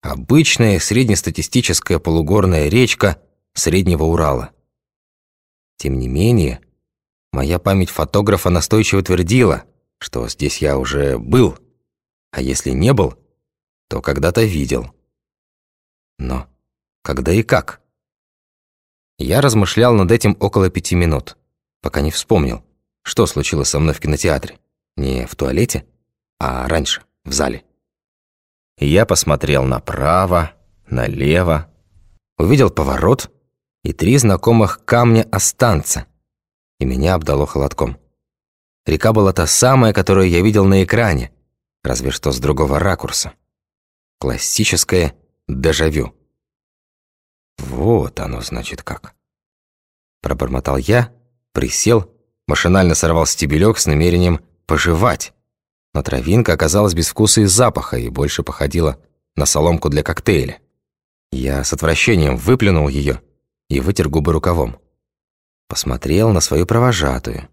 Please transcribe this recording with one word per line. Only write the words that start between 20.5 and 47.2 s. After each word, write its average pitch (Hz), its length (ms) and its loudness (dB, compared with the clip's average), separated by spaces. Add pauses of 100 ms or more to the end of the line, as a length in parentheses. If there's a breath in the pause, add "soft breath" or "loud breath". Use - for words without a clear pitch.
пяти - 280 -4
минут, 82 400 -2 (440)
пока - 200 -4
не 73 100 0
вспомнил, 71 540 0 (380)
что - 240 0
случилось 69 420 -4
со 73 100 -2
мной 78 160 2
в - 60 -16
кинотеатре. 76 580 -2 (380)
Не 65 300 -4
в - 100 -16
туалете, 69 500 -2 (540)
а 64 260 -4
раньше, 78 360 -4 (220)
в - 80 -12
зале. 67 320 -4 (1120)
Я 78 280 2
посмотрел 73 580 0
направо, 80 920 -2 (320)
налево, 78 840 0 (640)
увидел 113 340 4
поворот 80 600 -2 (540)
и - 80 -4
три 113 260 0
знакомых 110 680 2
камня 117 460 2
останца, 95 760 -2 (760)
и 69 40 -2
меня 65 300 0
обдало 73 320 0
холодком. 69 500 -4 (880)
Река 107 280 0
была 101 200 4
та 85 140 0
самая, 123 460 4
которую 98 360 2
я 85 120 2
видел 104 240 4
на 95 180 4
экране, 92 500 0 (520)
разве 64 260 -4
что 67 220 -4
с 64 80 -6
другого 71 400 0
ракурса. - 540 -4 (840)
Классическое - 960 -2 (320)
дежавю. 76 720 -2 (1400)